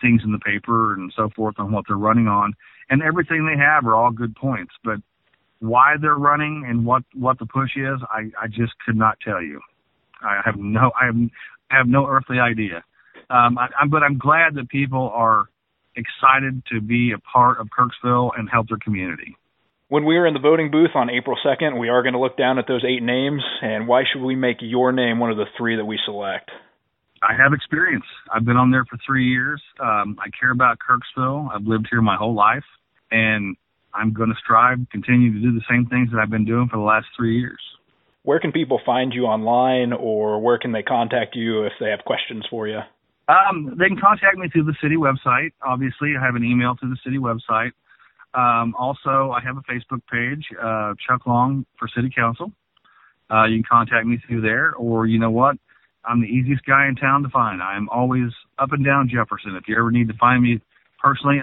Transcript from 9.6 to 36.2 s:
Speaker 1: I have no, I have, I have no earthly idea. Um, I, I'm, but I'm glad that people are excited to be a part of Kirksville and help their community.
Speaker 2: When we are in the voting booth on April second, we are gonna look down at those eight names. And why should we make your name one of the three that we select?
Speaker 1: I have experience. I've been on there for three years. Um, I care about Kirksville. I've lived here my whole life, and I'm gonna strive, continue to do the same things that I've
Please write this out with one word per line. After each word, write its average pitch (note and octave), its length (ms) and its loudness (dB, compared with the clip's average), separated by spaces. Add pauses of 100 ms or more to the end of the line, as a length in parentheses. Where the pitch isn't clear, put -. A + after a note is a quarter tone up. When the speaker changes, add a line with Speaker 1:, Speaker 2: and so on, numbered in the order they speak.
Speaker 1:
I G2+ 240 -4
have A2+ 140 -2
no, A2 320 0 (100)
I B2+ 60 2
have, A#2 100 -2 (540)
I C3+ 80 2
have B2+ 100 2
no C3+ 180 2
earthly C3+ 320 -2
idea. A2 460 -2 (460)
Um, B2 260 4
I, B2 120 -2 (120)
I'm, C#3+ 80 2
but D3+ 140 2
I'm C#3+ 160 2
glad D3+ 380 2
that C3 120 -8
people C3 460 -4
are A2+ 320 2 (480)
excited C3 760 0
to A2 120 -4
be A#2+ 300 2
a G2+ 60 -6
part B2 400 2
of A2+ 100 -10
Kirksville B2 680 0
and G#2+ 120 -8
help A2+ 180 0
their A2 80 -4
community. F#2 580 -6 (540)
Speaker 2:
When D3 160 0
we D#3+ 120 4
are F3 100 4
in D#3 80 2
the C#3 60 -4
voting D#3 300 4
booth D#3 240 4
on B2 140 2
April B2 340 -4
second, C#3 360 0
we A#2 100 -2
are B2 140 4
gonna B2+ 180 -2
look B2+ 160 -2
down C3 220 2
at B2 100 -2
those B2+ 160 -2
eight B2+ 180 -2
names. C3+ 380 -2 (220)
And A2 260 -4
why B2 140 4 (100)
should C#3 80 -6
we C3 160 -2
make B2 240 0
your B2 320 0
name A#2+ 280 0
one A#2 100 0
of G#2+ 80 -2
the G#2 80 -4 (100)
three A#2 200 -2
that G#2+ 100 -4
we G#2+ 180 -6
select? G2+ 460 -8 (720)
Speaker 1:
I G#2 100 4
have C3+ 220 4
experience. D3+ 500 -2 (260)
I've A2+ 140 -2
been A#2+ 140 2
on B2+ 140 6
there C3 120 2
for A#2 220 -12
three C3 200 0
years. C3 360 -2 (180)
Um, G#2 400 -2
I G2 80 -10 (100)
care B2+ 120 0
about B2 280 2
Kirksville. C3 720 -2
I've G#2 160 -8
lived A2 240 0
here A2+ 120 2
my G2+ 140 4
whole A2+ 180 -2
life, A2 300 2 (460)
and A2 460 0 (380)
I'm A2 180 0
gonna A2+ 300 -2
strive, A#2+ 360 4 (120)
continue A#2+ 420 2
to G#2 80 -4
do A#2+ 120 2
the A2+ 180 -2
same B2 160 2
things B2 260 0
that A2+ 60 0
I've G#2+ 120 0